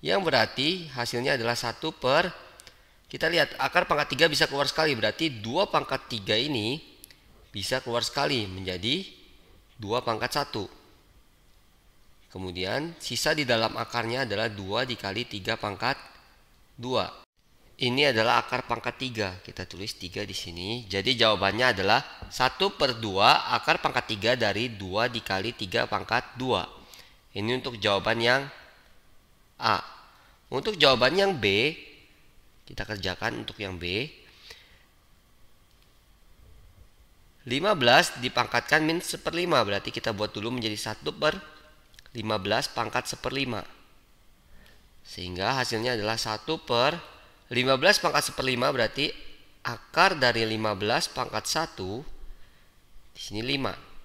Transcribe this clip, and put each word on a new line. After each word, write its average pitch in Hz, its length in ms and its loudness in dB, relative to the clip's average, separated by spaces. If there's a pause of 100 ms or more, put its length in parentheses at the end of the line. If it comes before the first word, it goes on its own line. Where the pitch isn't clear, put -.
Yang 180 180 2 (100)
berarti 131 380 4 (300)
hasilnya 123 400 0
adalah 117 160 0
satu 123 400 -6
per, 156 360 2 (800)
kita - 200 -4
lihat, 165 280 2
akar 139 280 2
pangkat 147 280 0
tiga 135 120 6
bisa 151 240 4
keluar 139 160 2
sekali. 156 320 2
Berarti 107 440 -2
dua 135 280 0
pangkat 135 400 -2
tiga 110 280 0
ini 131 400 0 (720)
bisa 117 320 -4
keluar 117 200 -2
sekali 139 440 0
menjadi 95 600 -4 (720)
dua 110 240 -4
pangkat 113 280 -2
satu. 117 360 -4 (1700)
Kemudian 95 640 -6
sisa - 320 -2
di 156 160 0
dalam 113 320 2
akarnya 117 480 -2
adalah 110 240 -2
dua 101 320 -4
dikali 113 400 -4
tiga 104 320 -6
pangkat 113 400 -4 (800)
dua. 120 340 -2 (720)
Ini 135 320 4
adalah 117 320 4
akar 127 240 -4
pangkat 117 320 -4
tiga. 113 300 -4 (100)
Kita - 240 -12
tulis 92 340 -10
tiga 101 300 -8
di 95 80 -10
sini. 90 560 -6
Jadi 98 240 0
jawabannya 110 640 4
adalah 104 240 4 (240)
satu 185 480 0
per 127 240 0
dua 110 560 4
akar 151 240 2
pangkat 123 260 0 (100)
tiga 110 200 2
dari 113 400 0
dua 98 320 -2
dikali 110 480 -4
tiga 113 320 -2
pangkat 107 500 -2
dua. 120 300 0 (720)
Ini 110 160 -2
untuk 127 240 -6
jawaban 101 400 2
yang 120 240 4 (1200)
A. 110 160 4 (720)
Untuk 147 240 -2
jawaban 135 400 6
yang 196 240 4
B, 104 320 2 (960)
kita - 160 -10
kerjakan 107 640 -4
untuk - 160 -12
yang 95 160 -8
B. 92 320 -4 (3250)
Lima 160 320 2
belas 131 400 6
dipangkatkan 123 640 2
min 165 160 2
seperlima, 165 640 0
berarti 101 320 -2
kita - 160 -4
buat 104 240 -2
dulu 110 160 -4
menjadi 113 240 -4
satu 110 400 -6
per 156 240 0 (720)
lima 107 320 -2
belas 107 240 2
pangkat 120 400 -2
seperlima. 127 560 -4 (1400)
Sehingga 92 560 -2
hasilnya 120 320 0
adalah 110 240 -2
satu 120 400 -4
per 131 400 2 (540)
lima 127 240 4
belas 170 240 4
pangkat 147 320 0
seperlima, 127 400 0
berarti 113 400 0 (520)
akar 165 520 2
dari 117 320 4
lima 110 280 0
belas 107 320 0
pangkat 113 360 -6
satu, 127 600 -4 (1080)
di - 80 -18
sini 107 240 -6
lima. 135 280 -2 (320)